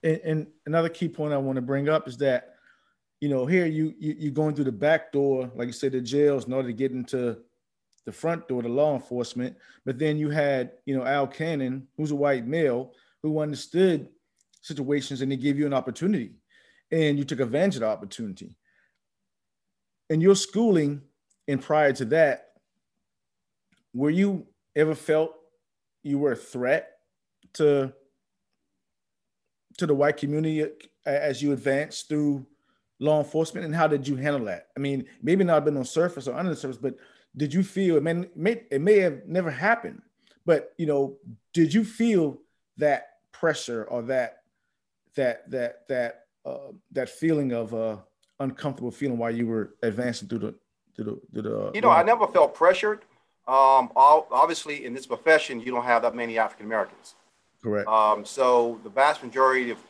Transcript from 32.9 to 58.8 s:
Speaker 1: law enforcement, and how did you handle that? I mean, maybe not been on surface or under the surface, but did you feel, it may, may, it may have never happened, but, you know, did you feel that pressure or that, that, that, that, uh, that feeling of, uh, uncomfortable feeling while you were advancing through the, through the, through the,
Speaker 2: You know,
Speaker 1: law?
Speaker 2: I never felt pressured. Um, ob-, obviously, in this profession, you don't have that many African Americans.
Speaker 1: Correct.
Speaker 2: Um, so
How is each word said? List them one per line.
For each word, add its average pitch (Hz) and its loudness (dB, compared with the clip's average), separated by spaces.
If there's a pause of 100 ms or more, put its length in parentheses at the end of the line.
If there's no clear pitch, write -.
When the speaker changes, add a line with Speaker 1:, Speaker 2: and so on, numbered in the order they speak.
Speaker 1:
law 151 2
enforcement, 160 -4
and 151 -6
how 165 2
did 139 0
you 143 -2
handle 135 -2
that? 87 -10
I 135 -8
mean, 139 -4 (160)
maybe 185 2
not 156 4
been 147 0
on 131 -4
surface 160 -2
or 123 -6
under 175 -4
the 151 -4
surface, 131 -8
but 131 -6 (400)
did 139 -2
you 185 2
feel, 185 2
it 139 4
may, 170 -2
may, 220 -2
it 135 0
may 202 6
have 165 0
never 170 -2
happened, 175 -2 (420)
but, 160 2
you 165 -2
know, 139 0 (360)
did 160 4
you 220 4
feel 190 0 (380)
that 143 -2 (140)
pressure 120 -2
or 120 -6
that, 123 -2 (720)
that, 127 -2
that, 120 -6
that, 123 -4 (180)
uh, 135 -12 (200)
that 127 -4
feeling 151 0
of, 113 -4
uh, 113 -4 (440)
uncomfortable 135 -6
feeling 127 -4
while 117 -2
you 117 -2
were 113 -4
advancing 117 -4
through 117 -4
the, 107 -6 (420)
through 110 -8
the, 107 -8 (120)
through 110 -8
the, 107 -4
Speaker 2:
You 208 -4
know, 240 6
Speaker 1:
law? 170 8
Speaker 2:
I 170 6
never 208 4
felt 151 4
pressured. 190 2 (460)
Um, 135 6
ob-, 151 8
obviously, 147 0
in 123 -8
this 131 -12
profession, 135 2
you 123 -6
don't 120 -2
have 120 4
that 117 0
many 117 -4
African 107 -2
Americans. 107 -6 (480)
Speaker 1:
Correct. 104 -2
Speaker 2:
Um, 107 2
so 120 0